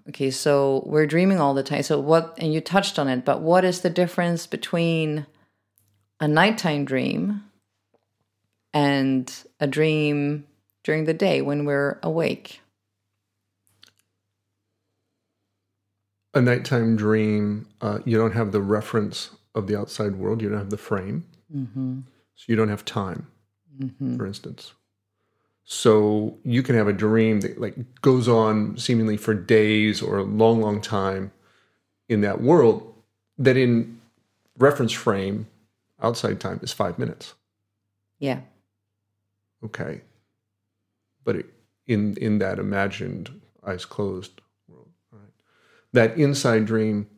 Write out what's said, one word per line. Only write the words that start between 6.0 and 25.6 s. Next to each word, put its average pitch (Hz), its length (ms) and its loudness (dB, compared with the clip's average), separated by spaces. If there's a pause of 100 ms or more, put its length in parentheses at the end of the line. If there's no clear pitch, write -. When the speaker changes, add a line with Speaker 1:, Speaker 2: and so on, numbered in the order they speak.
Speaker 1:
a 151 80 0
nighttime 156 580 2
dream 135 580 -2 (1300)
and 135 600 0 (260)
a 151 60 0
dream 147 800 0 (380)
during 156 220 0
the 160 100 0
day 160 260 0
when 143 240 -2
we're 143 380 0
awake? - 580 -4 (3750)
Speaker 2:
A 135 80 4
nighttime 123 540 2
dream, 107 720 0 (140)
uh, 104 240 -4
you 113 120 2
don't 110 160 2
have 107 180 0
the 104 100 0
reference 104 680 -2 (220)
of 101 140 -4
the 104 100 -2
outside 101 380 -6
world. 101 260 -4
You 104 80 -4
don't 104 100 -4
have 104 100 -8
the 104 80 -4
frame. 104 480 -6 (280)
Speaker 1:
Mm-hmm. 131 460 -8 (360)
Speaker 2:
So - 120 -20
you 117 80 0
don't 110 140 2
have 104 160 -8
time, 95 420 -6 (540)
Speaker 1:
Mm-hmm. 127 360 -6
Speaker 2:
for 110 80 -6
instance. - 480 -14 (920)